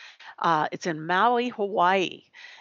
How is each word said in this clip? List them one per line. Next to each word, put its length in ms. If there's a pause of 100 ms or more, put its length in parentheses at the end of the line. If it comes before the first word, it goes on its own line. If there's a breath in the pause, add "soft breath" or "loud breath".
(380 loud breath)
Uh, 320
it's 160
in 200
Maui, 420
Hawaii, 760 (360 loud breath)